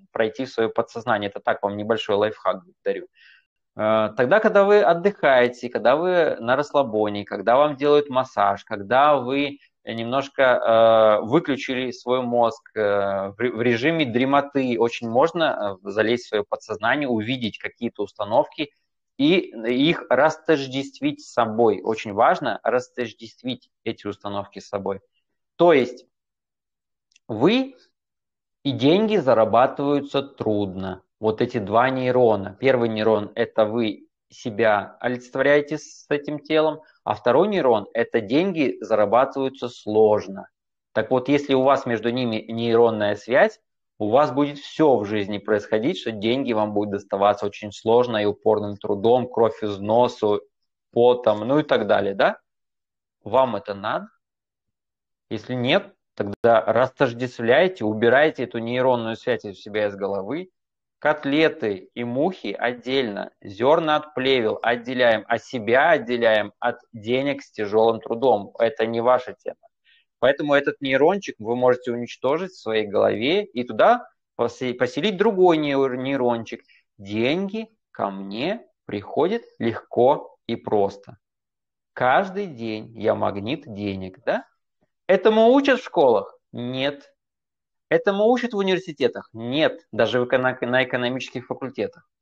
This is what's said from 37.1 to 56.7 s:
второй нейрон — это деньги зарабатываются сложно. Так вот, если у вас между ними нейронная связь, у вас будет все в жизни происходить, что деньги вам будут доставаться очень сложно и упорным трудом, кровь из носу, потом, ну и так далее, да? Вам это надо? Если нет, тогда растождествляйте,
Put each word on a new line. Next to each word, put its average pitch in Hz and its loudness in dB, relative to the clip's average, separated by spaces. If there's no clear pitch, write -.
второй 135 2
нейрон — 131 0
это 117 -2
деньги 143 0
зарабатываются 123 0
сложно. 104 0
Так 110 -2
вот, 127 0
если 143 0
у 131 4
вас 131 2
между 117 -2
ними 117 -4
нейронная 113 2
связь, 151 0
у 104 -4
вас 139 4
будет 143 -2
все 147 2
в 104 -4
жизни 101 -4
происходить, 107 -2
что 117 -8
деньги 117 -2
вам 107 -2
будут 104 -2
доставаться 101 0
очень 101 -10
сложно 117 0
и 104 0
упорным 101 -2
трудом, 107 0
кровь 113 0
из 101 -6
носу, 107 0
потом, 120 4
ну 131 0
и 151 2
так 120 0
далее, 101 0
да? 151 0
Вам 120 0
это 101 -8
надо? 127 -8
Если 117 -8
нет, 131 -2
тогда 110 2
растождествляйте, 123 0